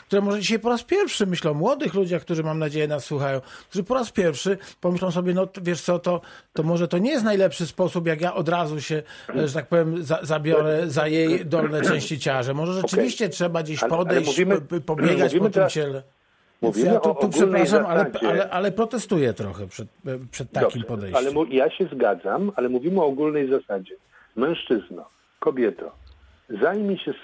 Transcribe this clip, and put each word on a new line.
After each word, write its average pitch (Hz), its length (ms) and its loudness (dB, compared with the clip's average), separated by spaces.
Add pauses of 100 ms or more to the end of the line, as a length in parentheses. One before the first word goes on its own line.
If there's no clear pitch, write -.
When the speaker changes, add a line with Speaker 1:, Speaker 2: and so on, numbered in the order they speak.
Speaker 1:
które 196 140 2
może 202 180 0
dzisiaj 214 200 0
po 226 100 -2
raz 240 140 -2
pierwszy 349 420 0
myślą, 170 280 0
młodych 226 400 -2
ludzi, 180 280 0
którzy, 160 220 -4
mam 156 160 -4
nadzieję, 151 280 -2
nas 147 180 -4
słuchają, 139 360 -2 (280)
którzy 185 140 -4
po 247 100 -4
raz 254 180 -2
pierwszy 185 460 0 (240)
pomyślą 180 300 0
sobie, 180 220 0
no, 185 140 2
to, 190 160 -18
wiesz 170 180 -2
co, 175 180 0
to, 175 220 -2 (320)
to 156 100 0
może 170 240 0
to 180 100 -2
nie 226 140 2
jest 254 140 0
najlepszy 190 420 2
sposób, 175 400 -2
jak 156 140 0
ja 175 120 0
od 160 160 -2
razu 156 320 -2
się, 151 220 -4 (320)
e, 151 120 0
że 135 60 -6
tak 151 140 -6
powiem, 165 360 2
za-, 143 180 0
zabiorę 156 680 2
za 151 180 0
jej 160 380 2
dolne 151 360 0
części 156 380 0
ciaża. 135 340 0
Może 160 180 -2
Speaker 2:
Okej. 185 180 -2
Speaker 1:
rzeczywiście 220 400 0
trzeba 165 340 -2
gdzieś 151 200 -4
Speaker 2:
Ale, 120 100 0
ale 170 120 0
Speaker 1:
podejść, 170 220 2
Speaker 2:
mówimy, 185 280 2
Speaker 1:
p-, 170 60 0
p-, 160 200 -4
pobiegać 165 360 2 (160)
Speaker 2:
mówimy 175 60 4
Speaker 1:
po 202 60 4
tym 202 80 0
Speaker 2:
teraz, 190 200 4
Speaker 1:
ciele. 139 300 -4 (580)
Więc 110 140 2
Speaker 2:
mówimy 135 180 4
Speaker 1:
ja 226 60 6
tu, 160 120 4
Speaker 2:
o - 40 4
Speaker 1:
tu 147 100 2
Speaker 2:
ogólnej 180 380 4
Speaker 1:
przepraszam, 202 280 4
ale, 185 140 4
Speaker 2:
zasadzie. - 240 -2
Speaker 1:
ale, 196 200 2
ale 185 220 0
protestuję 196 600 0
trochę 98 340 -8
przed, 104 200 -14 (440)
przed - 200 -10
takim 131 180 2
Speaker 2:
Dobrze, 113 180 -6
Speaker 1:
podejściem. 101 300 -4
Speaker 2:
ale 135 140 2
mu-, 151 140 0
ja 135 240 2
się 185 240 -2
zgadzam, 117 640 0
ale 123 140 0
mówimy 156 320 0
o 156 40 4
ogólnej 143 440 0
zasadzie. 98 460 -2 (400)
Mężczyzno, 117 680 -2 (340)
kobieto, 120 520 0 (680)
zajmij 196 360 0
się - 160 -6 (100)